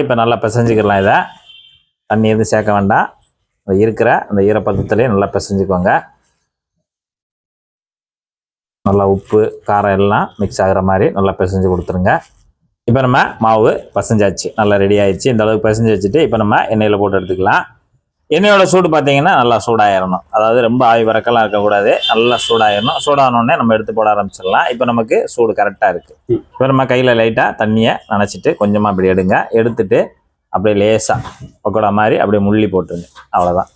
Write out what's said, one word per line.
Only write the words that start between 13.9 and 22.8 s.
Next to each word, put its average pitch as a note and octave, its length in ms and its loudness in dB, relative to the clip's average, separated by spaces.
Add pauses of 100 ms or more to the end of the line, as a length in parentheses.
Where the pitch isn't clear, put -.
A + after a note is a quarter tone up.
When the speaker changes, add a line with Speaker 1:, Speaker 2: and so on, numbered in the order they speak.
Speaker 1:
பிசைஞ்சாச்சு, G2+ 540 -2 (100)
நல்லா G2+ 240 2
ரெடி G2+ 200 2
ஆயிடுச்சு. G2 280 -2
இந்த A2 120 0
அளவுக்கு G#2+ 240 0
பிசைஞ்சு A2 260 0
வச்சுட்டு G2+ 320 0
இப்ப A#2+ 180 -2
நம்ம A2 160 2 (140)
எண்ணெயில G#2+ 260 0
போட்டு G2 200 0
எடுத்துக்கலாம். F#2 440 -2 (680)
எண்ணெயோட G3+ 360 4
சூடு F#3 220 2
பாத்தீங்கன்னா C#3+ 480 2
நல்லா A#2+ 240 2
சூடாயிரணும். G2 580 0 (140)
அதாவது A2+ 300 2
ரொம்ப B2 240 0
ஆவி A#2 180 2
பறக்கலாம் A2 360 0
இருக்கக்கூடாது, G#2 460 0 (200)
நல்லா A#2 340 2
சூடாயிரணும். A2 600 0